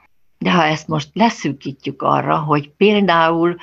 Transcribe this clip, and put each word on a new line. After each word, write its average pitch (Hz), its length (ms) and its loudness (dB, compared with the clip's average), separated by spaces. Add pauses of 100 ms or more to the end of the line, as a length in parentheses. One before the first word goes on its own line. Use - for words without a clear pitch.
(380)
De 185 140 -2
ha 175 120 2
ezt 151 240 -4
most 156 240 -6
leszűkítjük 143 880 -4
arra, 143 360 0
hogy 151 320 -2
például 175 920 2